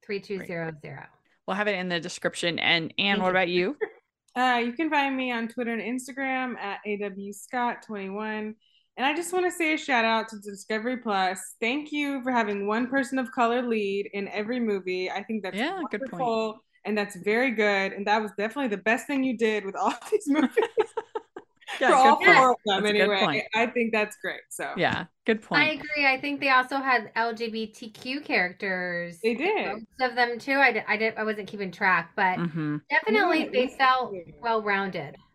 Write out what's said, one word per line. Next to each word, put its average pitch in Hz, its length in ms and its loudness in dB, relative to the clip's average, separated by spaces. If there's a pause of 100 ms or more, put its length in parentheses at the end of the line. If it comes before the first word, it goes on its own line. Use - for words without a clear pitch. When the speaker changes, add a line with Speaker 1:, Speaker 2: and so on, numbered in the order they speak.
Speaker 1:
three 196 160 -6
two 190 220 -8
zero 165 300 -6 (100)
zero. 143 200 -14
Speaker 2:
Great. - 60 -20 (380)
We'll 190 100 -2
have 208 120 0
it 202 80 0
in 180 120 -4
the 175 120 0
description. 170 580 -4
And 165 400 2
Anne, 202 220 2
Speaker 1:
Thank - 20 0
Speaker 2:
what 185 80 4
Speaker 1:
you. - 20 0
Speaker 2:
about 185 160 4
you? 180 320 2
Speaker 1:
<laughs> 427 60 -2 (500)
Speaker 3:
Uh, 247 280 4
you 240 80 -4
can 302 180 -2
find 277 260 2
me 254 160 -2
on 233 160 -4
Twitter 233 240 -4
and 220 100 -4
Instagram 254 760 -4
at 202 280 -6
A 208 120 -4
W 196 340 -8
Scott 240 500 -4
twenty-one. 214 720 -8 (440)
And 240 80 0
I 294 80 0
just 339 180 -6
wanna 359 180 0
say 339 240 0
a 311 40 -4
shout 233 260 2
out 226 260 2
to 214 100 -14
Discovery 214 580 -6
Plus. 196 400 0 (220)
Thank 285 320 -2
you 285 300 -2
for 254 100 -2
having 208 340 0
one 233 220 0
person 262 300 0
of 254 140 -4
color 240 300 2
lead 202 500 -2
in 196 160 -4
every 214 320 -4
movie. 185 500 -2
I 190 120 -6
think 214 220 -6
that's 185 120 -6
Speaker 2:
Yeah, 330 240 -4 (100)
good 214 100 -6
point. 262 200 -10
Speaker 3:
wonderful, 220 440 -2 (200)
and 208 140 -2
that's 202 180 -4
very 220 360 2
good. 202 400 2
And 202 160 -6
that 214 120 6
was 208 160 -6
definitely 226 320 -2
the 196 140 -4
best 233 240 2
thing 277 160 0
you 262 160 0
did 214 260 0
with 196 120 -6
all 208 240 0
<laughs> - 120 -6
these - 140 0
movies. 285 320 4
Speaker 2:
<laughs> 440 40 4 (1160)
Yeah, 254 100 4
Speaker 3:
For 277 60 8
Speaker 2:
good 262 120 8
Speaker 3:
all 294 80 8
Speaker 2:
point. 349 220 8
Speaker 3:
four 262 140 8
of 240 120 2
them, 202 180 0
Speaker 2:
That's 214 80 2
a - 40 2
good 208 80 4
Speaker 3:
anyway. 202 180 2
Speaker 2:
point. 196 240 0 (100)
Speaker 3:
I 226 120 2
think 233 260 0
that's 214 300 0
great. 151 260 -8
So 143 300 -8
Speaker 2:
Yeah, 151 260 2 (220)
good 220 160 2
point. - 200 2
Speaker 1:
I 311 100 2
agree. 302 340 -2
I 262 120 4
think 285 220 -4
they 285 80 0
also 254 300 4
had 254 360 2
L 233 200 0
G 226 160 -4
B 220 160 -6
T 220 240 -14
Q 262 320 -8
characters. 180 1000 -2
Speaker 3:
They 233 120 2
did. 330 320 0
Speaker 1:
Most 214 180 -6 (160)
of 247 160 0
them 240 220 2
too. 269 160 0
I 269 180 6
di-, 214 160 -2
I 214 80 0
did, 220 220 0
I 214 60 -2
wasn't 208 220 -4
keeping 202 240 -8
track, 175 460 2
but 185 220 2
Speaker 2:
Mm-hmm. 151 400 -2 (100)
Speaker 1:
definitely 339 560 2
Speaker 3:
Yeah, - 80 -10
Speaker 1:
they 254 140 2
Speaker 3:
that's 277 100 -10
Speaker 1:
felt 262 360 2
Speaker 3:
true. 180 120 -10 (160)
Speaker 1:
well-rounded. 196 760 -2 (180)